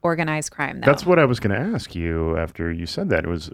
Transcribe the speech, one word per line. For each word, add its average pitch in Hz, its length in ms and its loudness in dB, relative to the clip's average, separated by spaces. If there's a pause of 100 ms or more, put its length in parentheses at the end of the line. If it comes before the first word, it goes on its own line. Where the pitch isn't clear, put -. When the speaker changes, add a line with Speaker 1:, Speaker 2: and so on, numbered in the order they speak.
Speaker 1:
organized 160 480 -2
crime, 135 300 -8
though. 123 60 0
Speaker 2:
That's 139 200 4
what 180 140 6
I 151 40 6
was 123 160 2
gonna 98 140 0 (200)
ask - 200 -8
you 82 420 -2
after 82 360 -4
you 82 140 -6
said 196 240 -6
that. 82 140 2
It 85 40 -4
was, 85 260 -6